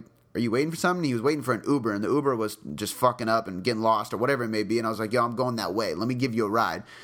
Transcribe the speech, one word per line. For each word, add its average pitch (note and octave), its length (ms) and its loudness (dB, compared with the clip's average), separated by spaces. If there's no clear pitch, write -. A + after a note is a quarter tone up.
"Are - 60 -2
you A#2 100 0
waiting C#3 200 2
for D#3+ 60 -6
something?" F3+ 280 0
He C3+ 80 0
was A#2 100 0
waiting C#3+ 200 0
for A#2+ 120 0
an G2 120 -4
Uber, A#2 260 2
and G2+ 100 -2
the G2+ 60 0
Uber C#3 280 2
was A2 200 -2
just G2+ 200 -4
fucking A#2 340 0
up A2 200 2
and F#2 140 -6
getting A2 200 0
lost A2+ 300 2
or A2+ 40 -2
whatever B2 280 2
it A2+ 40 -2
may A2 140 0
be. G#2+ 160 0
And A2+ 80 -2
I A2 40 0
was G#2+ 80 -4
like, G#2+ 140 -4
"Yo, A#2+ 120 4
I'm A#2 120 -2
going B2 200 -2
that F#2+ 180 -2
way. G2+ 200 0
Let G#2 140 -2
me B2+ 60 0
give A#2+ 200 0
you A2+ 120 2
a G2 40 -2
ride." G2+ 320 2